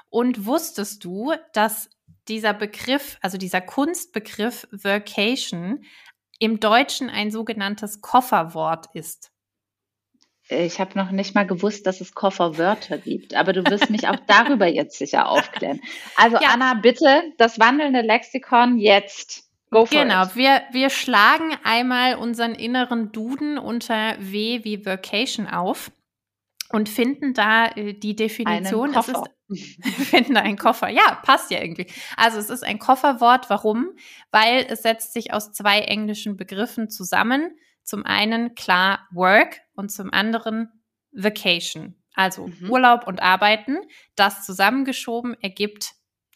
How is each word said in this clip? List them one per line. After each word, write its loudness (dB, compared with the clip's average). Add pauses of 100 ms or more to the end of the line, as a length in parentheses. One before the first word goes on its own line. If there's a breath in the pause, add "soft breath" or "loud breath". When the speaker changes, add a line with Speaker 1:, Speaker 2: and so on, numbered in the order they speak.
Speaker 1:
und -2
wusstest -6
du, -6 (200)
dass -2 (380)
dieser -2
Begriff, -6
also -6
dieser -4
Kunstbegriff -6
Workation -4 (540 soft breath)
im -2
Deutschen 0
ein -4
sogenanntes -8
Kofferwort 0
ist? -16 (1160)
Speaker 2:
Ich -2
habe -4
noch -2
nicht -4
mal 4
gewusst, -4
dass -2
es -16
Kofferwörter -2
gibt, -10
aber 2
du -2
wirst 2
mich -2
auch 0
darüber 6
jetzt -2
sicher 0
aufklären. -2 (360 loud breath)
Also 6
Speaker 1:
Ja. 6
Speaker 2:
Anna, 2
bitte, 6 (160)
das 4
wandelnde 4
Lexikon 2
jetzt. 2 (220)
Go 6
for 4
Speaker 1:
Genau, 4
Speaker 2:
it. -4
Speaker 1:
wir, 4 (100)
wir 2
schlagen 2
einmal 2
unseren -4
inneren -4
Duden -6
unter -2
W -4
wie -8
Vacation -4
auf -6 (800)
und -2
finden -2
da, 4
äh, -8
die -6
Definition. -2
Speaker 2:
Einen -6
Koffer. -2 (240)
Speaker 1:
Es -10
ist, -20
<laughs> -6
wir -2
finden 4
einen 0
Koffer. 0
Ja, 4 (100)
passt 2
ja -4
irgendwie. -8 (320 loud breath)
Also 2
es -8
ist -8
ein -4
Kofferwort. 4
Warum? 0 (420 loud breath)
Weil 4
es -8
setzt -2
sich -8
aus -6
zwei 2
englischen -4
Begriffen -6
zusammen. -2 (280 soft breath)
Zum -10
einen -2
klar 0
Work 2 (140)
und -10
zum -10
anderen -4 (400)
Vacation. -4 (180)
Also -2
Speaker 2:
Mhm. -12
Speaker 1:
Urlaub 4
und -8
Arbeiten. 2 (380 soft breath)
Das 0
zusammengeschoben -2
ergibt -8 (440)